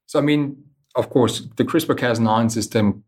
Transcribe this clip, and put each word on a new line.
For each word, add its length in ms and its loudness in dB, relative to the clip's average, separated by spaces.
So, 140 -4
I 40 2
mean, 340 0
of 140 -2
course, 480 0
the 80 2
crispr 320 0
Cas 220 -2
nine 320 2
system 580 -2